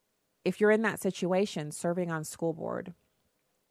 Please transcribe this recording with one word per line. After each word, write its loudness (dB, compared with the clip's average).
if 0
you're 8
in 6
that -2
situation, 0
serving -2
on -4
school -4
board, -6